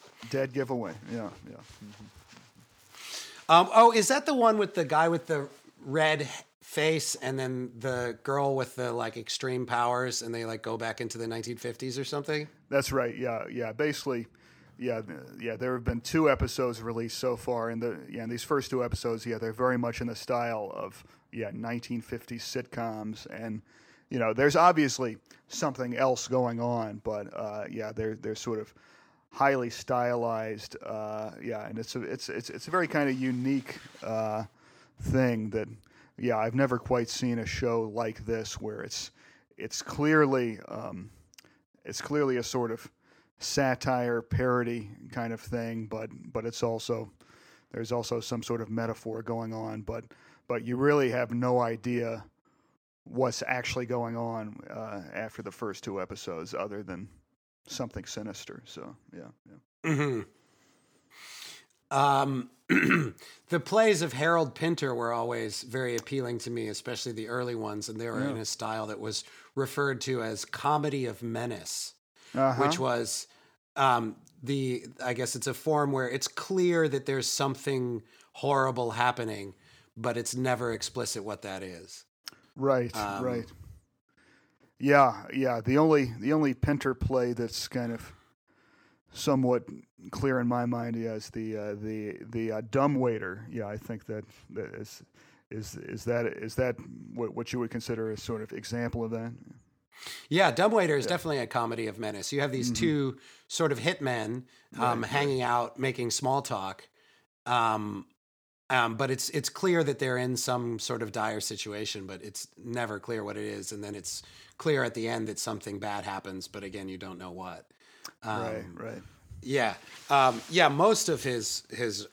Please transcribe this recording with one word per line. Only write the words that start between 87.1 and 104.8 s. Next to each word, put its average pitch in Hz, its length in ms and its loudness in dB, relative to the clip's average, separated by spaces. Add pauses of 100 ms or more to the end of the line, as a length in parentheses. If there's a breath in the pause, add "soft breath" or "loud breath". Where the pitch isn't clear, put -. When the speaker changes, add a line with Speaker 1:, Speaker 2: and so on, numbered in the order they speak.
Speaker 1:
that's 117 340 -4
kind 120 240 -4
of - 200 -10 (1040 soft breath)
somewhat 127 500 2 (460)
clear 131 300 0
in 123 80 0
my 120 180 2
mind, 120 300 -2
yeah, 113 180 -4
is 107 160 -8
the, 110 260 -6
uh, 104 200 -6
the, 107 420 -6 (140)
the, 113 220 -2
uh, 107 80 -2 (100)
Dumb 139 240 4
Waiter. 113 540 0
Yeah, 107 180 -6
I 104 100 -6
think 113 300 -10
that, 107 160 -6 (280)
that - 220 -8
is, - 300 -14 (480 soft breath)
is, 107 240 -8
is - 300 -8
that, 120 200 2
is 113 300 -4
that 127 200 2 (380)
what, 120 220 -4
what 117 180 -4
you 123 60 -2
would 117 100 0
consider 113 420 -4
a 107 60 -6
sort 110 240 -6
of 107 120 -10
example 117 500 -4
of 113 80 -4
that? 117 200 -4 (1000 loud breath)
Speaker 2:
Yeah, 175 200 8
Dumb 185 220 4
Waiter 175 260 6
is 131 80 2
Speaker 1:
Yeah. - 40 0
Speaker 2:
definitely 160 300 0
a 117 80 -2
comedy 117 400 0
of 104 120 -6
menace. 104 340 -4
You 143 80 2
have 143 100 2
these 127 200 0
Speaker 1:
Mm-hmm. 117 120 0
Speaker 2:
two 143 340 2 (300 loud breath)
sort 156 240 2
of 123 80 0
hitmen, 123 580 0
um, 127 80 -10 (320 soft breath)
Speaker 1:
Right, 120 220 4